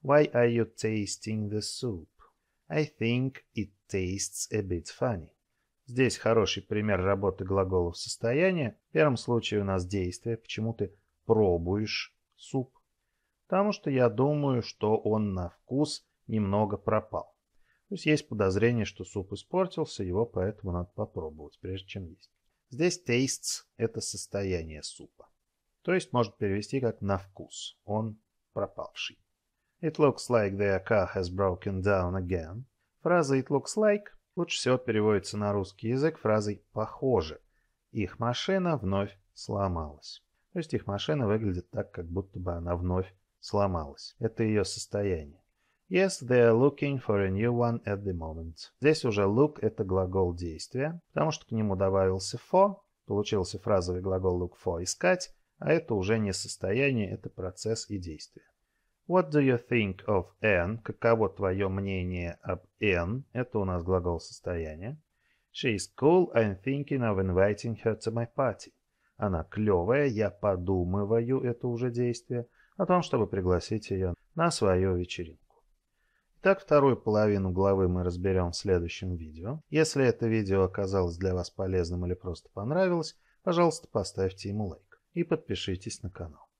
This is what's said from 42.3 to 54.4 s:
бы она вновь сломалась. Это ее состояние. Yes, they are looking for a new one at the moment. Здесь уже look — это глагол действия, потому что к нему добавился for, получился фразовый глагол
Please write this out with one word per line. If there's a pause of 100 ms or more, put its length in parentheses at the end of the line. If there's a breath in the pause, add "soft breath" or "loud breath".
бы
она
вновь (280)
сломалась.
Это
ее
состояние. (460)
Yes,
they
are
looking
for
a
new
one
at
the
moment.
Здесь
уже
look —
это
глагол
действия, (100)
потому
что
к
нему
добавился
for, (300)
получился
фразовый
глагол